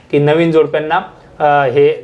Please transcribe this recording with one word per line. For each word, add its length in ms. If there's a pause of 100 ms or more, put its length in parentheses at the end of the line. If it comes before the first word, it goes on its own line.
(100)
की 80
नवीन 340
जोडप्यांना, 480 (380)
अ, 280
हे 220 (160)